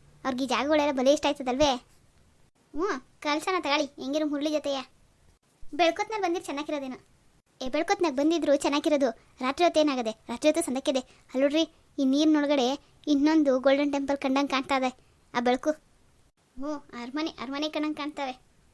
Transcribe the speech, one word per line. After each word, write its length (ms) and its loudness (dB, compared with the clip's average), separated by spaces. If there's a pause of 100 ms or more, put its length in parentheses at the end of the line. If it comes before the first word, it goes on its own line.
(260)
ಅವ್ರಿಗೆ 180 -2
ಈ 40 -2
ಜಾಗಗಳೆಲ್ಲ 440 2
ಬಲೆ 220 4
ಇಷ್ಟ 120 0
ಆಯ್ತದಲ್ವೇ? 460 2 (1040)
ಹ್ಞೂ, 140 -2 (320)
ಕಳ್ಸೋಣ 400 -2
ತಗೊಳ್ಳಿ, 260 0
ಹೆಂಗಿರು 400 -4
ಮುರಳಿ 240 -2
ಜೊತೆಯ. 320 -4 (920)
ಬೆಳ್ಕೊತ್ನಲ್ಲಿ 500 0
ಬಂದಿರು 220 -2
ಚೆನ್ನಾಗಿರೋದೇನೋ. 520 -8 (640)
ಏ, 80 -6
ಬೆಳ್ಕೊತ್ನಾಗ 440 0
ಬಂದಿದ್ರು 420 2
ಚೆನ್ನಾಗಿರೋದು, 540 2 (320)
ರಾತ್ರಿ 220 0
ಹೊತ್ತು 160 4
ಏನಾಗದೆ? 320 0
ರಾತ್ರಿ 380 -2
ಹೊತ್ತು 120 2
ಸಂದಕ್ಕಿದೆ. 380 -2
ಅಲ್ಲಿ 420 -8
ನೋಡ್ರಿ, 220 2 (360)
ಈ 60 2
ನೀರಿನೊಳಗಡೆ 640 2 (400)
ಇನ್ನೊಂದು 520 4
ಗೋಲ್ಡನ್ 320 4
ಟೆಂಪಲ್ 260 -2
ಕಂಡಂಗೆ 300 0
ಕಾಣ್ತಾ 300 -2
ಇದೆ 120 -2 (440)
ಆ 60 -2
ಬೆಳಕು. 320 0 (840)
ಹ್ಞೂ, 160 -8
ಅರಮನೆ, 560 -8
ಅರಮನೆ 400 -6
ಕಂಡಂಗೆ 240 -4
ಕಾಣ್ತವೆ. 400 -8 (400)